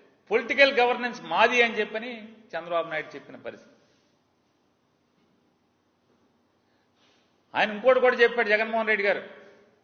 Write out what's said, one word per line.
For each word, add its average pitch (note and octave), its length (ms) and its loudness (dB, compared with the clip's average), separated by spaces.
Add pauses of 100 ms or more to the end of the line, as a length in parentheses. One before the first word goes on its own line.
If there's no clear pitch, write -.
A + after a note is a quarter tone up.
(320)
పొలిటికల్ C4 480 2
గవర్నెన్స్ A#3+ 440 0
మాది A#3 400 4
అని A3 160 -2
చెప్పని A3 320 -6 (400)
చంద్రబాబు E3+ 380 -4
నాయుడు D3+ 260 -8
చెప్పిన C3+ 200 -20
పరిస్థితి. A2+ 380 -16 (3750)
ఆయన G3+ 160 0
ఇంకోటి A#3+ 280 2
కూడా A#3+ 160 2
చెప్పాడు A#3 340 2
జగన్మోహన్ A3 380 0
రెడ్డి G#3 160 0
గారు, G3+ 200 0 (600)